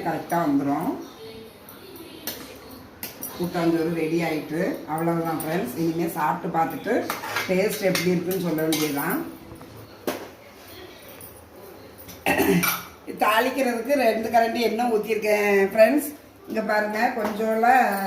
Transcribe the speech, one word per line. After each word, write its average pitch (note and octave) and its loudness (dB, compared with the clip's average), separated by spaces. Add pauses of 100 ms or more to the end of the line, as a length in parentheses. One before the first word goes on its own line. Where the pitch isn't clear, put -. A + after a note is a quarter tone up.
கரெக்டா D#3 -2
வந்துரும். C#3+ 2 (2500)
கூட்டாஞ்சோறு E3+ 0
ரெடி D#3 0 (100)
ஆயிட்டு, D#3 -4 (300)
அவ்வளவுதான் E3 0
ஃப்ரெண்ட்ஸ். E3+ -4
இனிமே E3 0
சாப்பிட்டு E3 0
பார்த்துட்டு E3 0 (560)
டேஸ்ட் F#3+ 0
எப்படி F3 2
இருக்குன்னு F3 -2
சொல்ல D#3 0
வேண்டியதுதான். D3+ 0 (4000)
தாளிக்கிறதுக்கு A#3+ 2 (120)
ரெண்டு A3 2
கரண்டி A3+ 4
எண்ணெய் A3+ 0
ஊத்திருக்கேன் G#3 2
ஃப்ரெண்ட்ஸ். A#3+ 6 (400)
இங்க A3 -2 (100)
பாருங்க, G#3 0 (180)
கொஞ்சோல A3 0 (420)